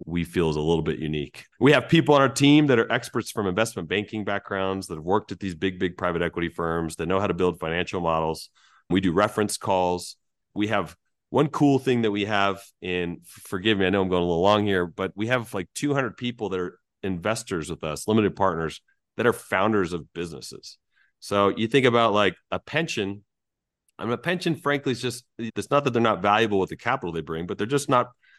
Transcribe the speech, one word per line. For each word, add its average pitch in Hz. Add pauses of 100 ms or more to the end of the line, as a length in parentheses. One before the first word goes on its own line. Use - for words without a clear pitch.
we 85
feel 85
is 76
a 76
little 82
bit 80
unique. 76 (140)
We 143
have 127
people 147
on 139
our 135
team 143
that 123
are 113
experts 117
from 104
investment 92
banking 101
backgrounds 95
that 85
have 78
worked 98
at 95
these 95
big, 90
big 90
private 85
equity 85
firms 82
that 82
know 95
how 104
to 90
build 90
financial 87
models. 80 (400)
We 95
do 92
reference 104
calls. 90 (400)
We 104
have 101 (340)
one 147
cool 143
thing 127
that 107
we 101
have 98 (180)
in, 90
f-, -
forgive 101
me, 95
I 92
know 98
I'm 92
going 90
a -
little 85
long 104
here, 92
but 92
we 104
have, 120
like, 95
two 143
hundred 131
people 120
that 92
are 90 (240)
investors 92
with 80
us, 78
limited 107
partners, 82 (360)
that 113
are 113
founders 98
of 85
businesses. 82 (420)
So 101
you 107
think 131
about, 117
like, 101 (160)
a 90
pension. 104 (760)
I 90
mean, 117
a 117
pension, 170
frankly, 143
is -
just, 120 (120)
it's 113
not 143
that 135
they're 117
not 107
valuable 104
with 92
the 82
capital 117
they 82
bring, 82
but 98
they're 107
just 139
not, 123 (280)